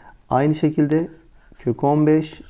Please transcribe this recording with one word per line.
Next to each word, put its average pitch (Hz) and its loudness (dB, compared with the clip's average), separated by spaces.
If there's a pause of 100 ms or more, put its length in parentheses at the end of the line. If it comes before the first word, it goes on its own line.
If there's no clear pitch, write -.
(300)
Aynı 143 0
şekilde 151 0 (520)
kök 120 -4
on 151 2
beş 156 0